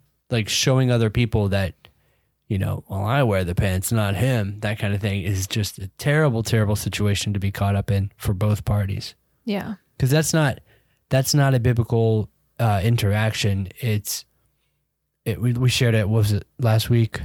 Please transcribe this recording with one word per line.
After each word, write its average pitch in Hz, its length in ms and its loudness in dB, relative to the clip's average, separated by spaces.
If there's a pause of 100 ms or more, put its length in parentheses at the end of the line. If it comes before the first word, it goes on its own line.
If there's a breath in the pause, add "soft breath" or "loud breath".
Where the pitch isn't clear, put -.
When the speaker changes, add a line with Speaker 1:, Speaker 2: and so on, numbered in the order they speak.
(300)
Speaker 1:
like, 113 200 -2
showing 131 400 2
other 117 200 2
people 107 400 0
that, 98 240 -2 (760)
you 104 100 -2
know, 143 300 -4
"Well, 98 160 -6
I 127 200 2
wear 98 200 2
the 87 120 -4
pants, 92 360 0
not 104 240 0
him," 107 460 -2
that 107 180 -4
kind 101 140 -2
of 95 80 -4
thing 98 220 -2
is 95 240 -4
just - 320 -6
a 98 80 -12 (100)
terrible, 147 460 0
terrible 104 340 0
situation 101 560 -2
to 98 60 -2
be 98 120 -2
caught 101 240 0
up 101 160 -2
in 98 240 -2
for - 180 -2
both 104 320 -2
parties. 101 500 -4 (280)
Speaker 2:
Yeah. 202 320 -6 (240)
Speaker 1:
'Cause 131 100 2
that's 151 240 2
not, 151 260 2 (500 soft breath)
that's 131 240 2
not 139 200 4
a 123 60 4
biblical, 113 680 2 (280)
uh, 104 260 2
interaction. 107 840 0 (140)
It's, 107 420 -4 (1000)
it, 107 160 -4
we, 123 120 0
we 123 160 2
shared 117 240 2
it, 107 140 2
what 110 120 2
was 104 120 2
it, 101 140 0 (140)
last 110 300 2
week? 117 360 2